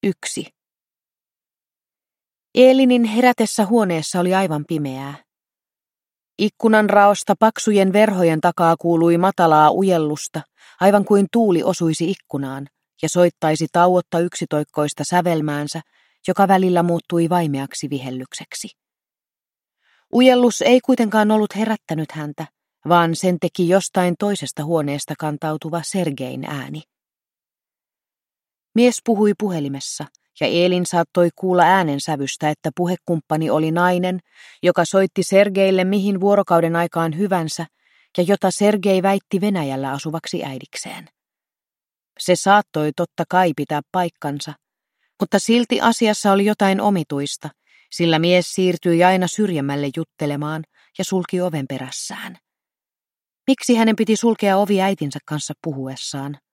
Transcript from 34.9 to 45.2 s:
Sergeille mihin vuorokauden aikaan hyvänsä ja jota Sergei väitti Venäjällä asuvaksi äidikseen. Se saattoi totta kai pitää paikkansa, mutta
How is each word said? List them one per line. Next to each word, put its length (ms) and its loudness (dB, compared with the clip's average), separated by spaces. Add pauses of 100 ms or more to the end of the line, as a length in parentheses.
Sergeille 600 2
mihin 360 -2
vuorokauden 560 2
aikaan 420 -4
hyvänsä 480 -4 (520)
ja 100 0
jota 240 0
Sergei 520 2
väitti 380 -2
Venäjällä 500 -4
asuvaksi 540 -8
äidikseen. 640 -14 (1120)
Se 160 0
saattoi 600 2
totta 340 -6
kai 280 2
pitää 240 -6 (100)
paikkansa, 600 -6 (680)
mutta 200 0